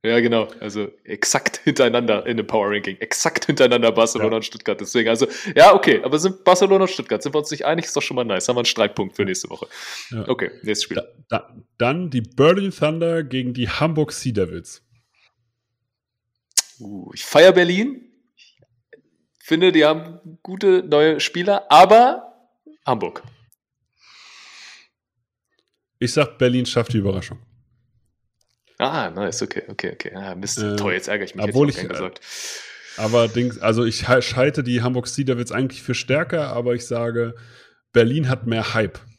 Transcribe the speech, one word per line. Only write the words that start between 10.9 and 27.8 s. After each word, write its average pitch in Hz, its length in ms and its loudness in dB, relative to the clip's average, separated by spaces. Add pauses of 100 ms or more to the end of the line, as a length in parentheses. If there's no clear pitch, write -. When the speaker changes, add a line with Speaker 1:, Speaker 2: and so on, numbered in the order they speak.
Speaker 2:
Da, - 100 -8 (220)
da, - 260 -8 (220)
dann 156 320 -2
die 127 120 -2
Berlin 180 500 2
Thunder 165 520 -2
gegen 127 300 -6
die 120 160 -4
Hamburg 156 420 -2
Sea - 220 -6
Devils. 92 520 -6 (1900)
Speaker 1:
Uh, 101 340 -16
ich - 100 -14
feier 175 300 8
Berlin. 185 560 0 (1300)
Ich - 80 -20
finde, 170 240 4
die 156 140 6
haben 160 560 -2
gute 185 420 2
neue 151 380 2
Spieler, 190 500 -2
aber 214 760 6 (360)
Hamburg. 104 380 -6 (2750)
Speaker 2:
Ich 123 120 -2
sag, - 260 -2
Berlin 123 280 2
schafft 120 260 -2
die 117 60 0
Überraschung. 98 420 -4 (1400)